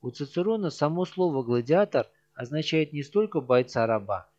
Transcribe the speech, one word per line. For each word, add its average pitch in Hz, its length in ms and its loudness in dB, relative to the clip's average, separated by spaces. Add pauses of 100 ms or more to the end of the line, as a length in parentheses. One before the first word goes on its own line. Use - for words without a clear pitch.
У 127 100 -8
Цицерона 180 600 -4
само 165 340 0
слово 170 380 -2
«гладиатор» 123 640 2 (280)
означает 151 580 -2
не 147 100 -6
столько 202 380 0
бойца-раба 113 1000 0